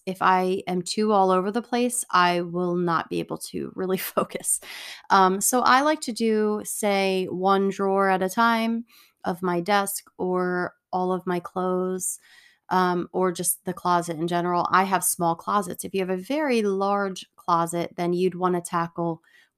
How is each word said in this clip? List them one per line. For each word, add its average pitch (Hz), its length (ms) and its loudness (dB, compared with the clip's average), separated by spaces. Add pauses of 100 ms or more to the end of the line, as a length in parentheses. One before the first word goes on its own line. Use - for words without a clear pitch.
if 185 160 -6
I 185 440 2
am 180 160 -2
too 214 300 0
all 190 180 6
over 185 220 2
the 226 100 -2
place, 240 480 -2
I 175 300 4
will 175 360 -2
not 170 340 0
be 175 100 -2
able 160 200 -6
to - 360 -10
really 185 220 -2
<laughs> - 0 -
focus. - 640 -4 (480)
Um, 190 320 4
so 254 180 2
I 254 220 4
like 247 200 2
to 240 120 -6
do, 214 500 0
say, 196 680 0
one 196 380 2
drawer 196 400 2
at 190 160 2
a 190 60 0
time 233 560 0 (400)
of 185 180 -4
my 175 160 0
desk 196 580 -2
or 180 560 -2 (200)
all 185 180 0
of 180 160 -4
my 175 140 -2
clothes, 185 760 -4 (520)
um, 180 420 0
or 185 220 0
just - 320 -6
the 180 80 -6
closet 175 420 0
in 165 140 -4
general. 175 420 0
I 185 140 4
have 190 180 0
small 165 320 0
closets. 196 480 -4
If 185 100 -10
you 190 60 -2
have 180 120 -2
a 185 40 0
very 254 460 0
large 196 640 -2 (100)
closet, 170 640 -2
then 175 160 0
you'd 175 220 0
wanna 180 260 0
tackle 170 600 -4 (360)